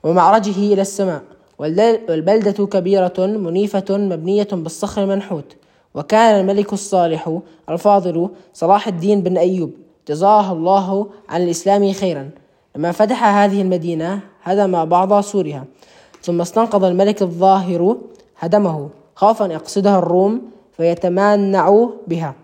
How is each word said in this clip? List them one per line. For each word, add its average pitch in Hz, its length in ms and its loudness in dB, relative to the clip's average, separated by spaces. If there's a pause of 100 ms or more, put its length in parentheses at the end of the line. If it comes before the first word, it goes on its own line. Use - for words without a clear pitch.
ومعرجه 196 680 2
إلى 190 80 2
السماء، 190 400 -4 (380)
والدل-، 208 400 2 (100)
والبلدة 202 560 0
كبيرة 190 520 0
منيفة 196 720 -2
مبنية 196 640 -2
بالصخر 190 520 -6
المنحوت. 196 520 -6 (380)
وكان 214 460 2
الملك 196 340 -2
الصالح 170 680 -2 (300)
الفاضل 180 600 0 (240)
صلاح 202 340 2
الدين 196 340 0
بن 180 160 -2
أيوب 175 340 0 (360)
جزاه 196 460 2
الله 190 560 0 (200)
عن 175 140 -2
الإسلام 196 500 0
خيرا، 156 360 -6 (460)
لما 165 160 -2
فتح 220 320 0
هذه 202 380 2
المدينة 175 580 -2 (240)
هدم 185 420 0
بعض 190 360 2
سورها، 151 440 -6 (560)
ثم 175 200 -2
استنقذ 208 420 0
الملك 190 380 2
الظاهر 185 760 2 (420)
هدمه، 165 500 0 (260)
خوفا 214 300 2
يقصدها 190 540 0
الروم 185 420 0 (360)
فيتمانع 196 1120 2 (180)
بها 165 360 -6